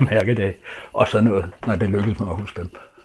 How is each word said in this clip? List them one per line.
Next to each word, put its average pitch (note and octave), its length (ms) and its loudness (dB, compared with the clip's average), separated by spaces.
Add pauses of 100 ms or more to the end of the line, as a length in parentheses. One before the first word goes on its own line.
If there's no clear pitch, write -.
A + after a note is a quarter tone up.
<laughs> - 60 -2
mærkedage, G#2 440 0 (380)
og G#2+ 140 2
sådan A2 200 4
noget, F#2+ 240 0 (160)
når A2 80 0
det F#2+ 140 0
lykkes G2+ 300 0
mig G2+ 100 -4
at E2+ 60 -4
huske G2+ 260 -10
dem. F2+ 80 -10 (360)